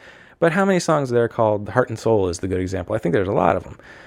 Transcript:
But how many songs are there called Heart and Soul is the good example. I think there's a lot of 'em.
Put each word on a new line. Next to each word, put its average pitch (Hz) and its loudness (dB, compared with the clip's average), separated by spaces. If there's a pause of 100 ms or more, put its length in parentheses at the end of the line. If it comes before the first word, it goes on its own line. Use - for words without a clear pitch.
(400)
But 165 2
how 196 2
many 190 2
songs 143 0
are - 2
there 117 2
called 104 0
Heart 123 2
and 110 -8
Soul 104 2
is 85 -6
the 98 -6
good 92 -2
example. 92 -6
I 113 -2
think 170 -4
there's 101 0
a 98 -2
lot 101 2
of 90 -8
'em. - -20 (280)